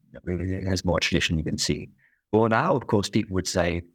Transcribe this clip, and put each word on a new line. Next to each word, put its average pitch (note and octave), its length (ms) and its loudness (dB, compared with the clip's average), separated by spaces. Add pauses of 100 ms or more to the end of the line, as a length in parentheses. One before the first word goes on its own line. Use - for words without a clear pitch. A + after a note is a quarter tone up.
(140)
it F#2 540 -6
has F#2 160 -2
more E2+ 160 0
traditionally D#2+ 440 0
been D2 140 -4
seen? - 340 -4 (420)
Well, A2 160 6
now, B2+ 260 2
of B2 120 -4
course, G2+ 220 2
people G2 260 0
would F2+ 120 0
say, F2 360 0 (120)